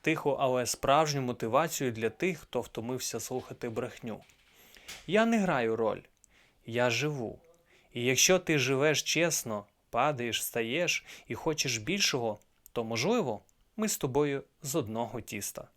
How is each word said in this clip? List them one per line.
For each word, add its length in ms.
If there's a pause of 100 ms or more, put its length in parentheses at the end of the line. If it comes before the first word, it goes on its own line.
тиху, 300
але 360
справжню 540
мотивацію 720
для 180
тих, 280
хто 220
втомився 600
слухати 480
брехню. 520 (880)
Я 200
не 120
граю 380
роль, 240 (680)
я 240
живу. 480 (540)
І 120
якщо 340
ти 200
живеш 440
чесно, 640 (240)
падаєш, 500
встаєш 640 (240)
і 60
хочеш 440
більшого, 600 (320)
то, 120
можливо, 580 (340)
ми 120
з 80
тобою 480 (180)
з 120
одного 460
тіста. 560